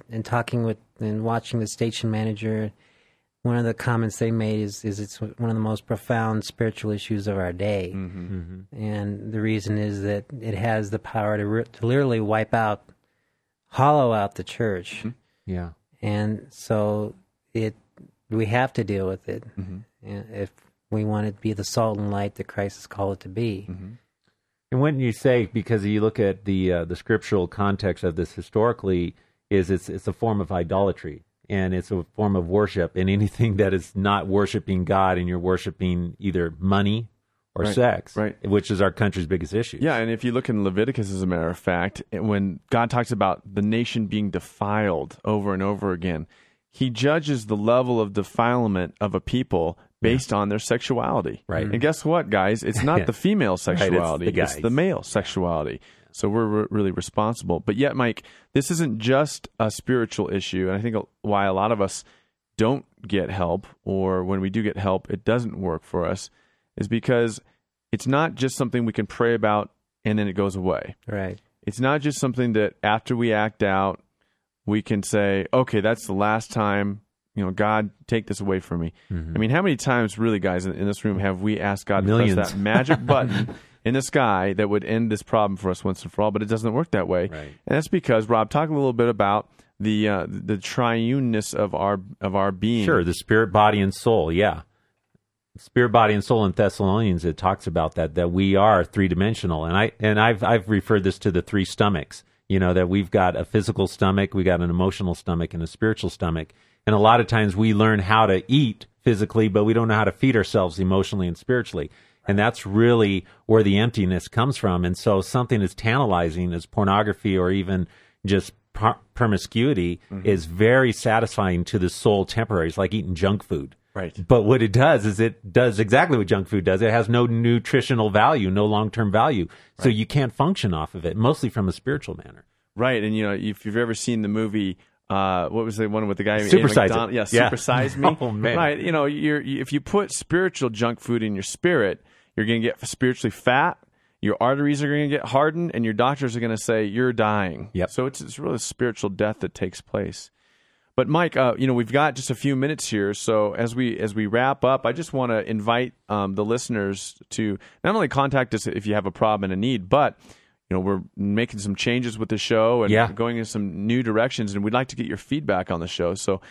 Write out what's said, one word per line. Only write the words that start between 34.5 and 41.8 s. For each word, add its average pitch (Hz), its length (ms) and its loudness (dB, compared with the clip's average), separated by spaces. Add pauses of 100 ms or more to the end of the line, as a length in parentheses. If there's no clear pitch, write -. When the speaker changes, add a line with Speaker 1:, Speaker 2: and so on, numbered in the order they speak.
Speaker 3:
God 95 320 2
and 87 100 -2
you're 90 100 -2
worshiping 90 800 -2
either 85 400 -2
money 101 500 0 (460)
or - 120 -4
Speaker 2:
Right, 104 80 -2
Speaker 3:
sex, 117 420 0
Speaker 2:
right. 107 180 -2 (140)
Speaker 3:
which 98 220 2
is 98 100 0
our 95 120 2
country's 95 340 -2
biggest 82 260 -4
issue. 113 260 -4
Speaker 2:
Yeah, 143 180 0
and 113 140 0
if 113 140 -4
you 120 80 0
look 127 160 -2
in 107 160 0
Leviticus, 101 460 -2
as 95 100 -4
a 95 60 -2
matter 85 240 0
of 87 80 -8
fact, 90 520 -2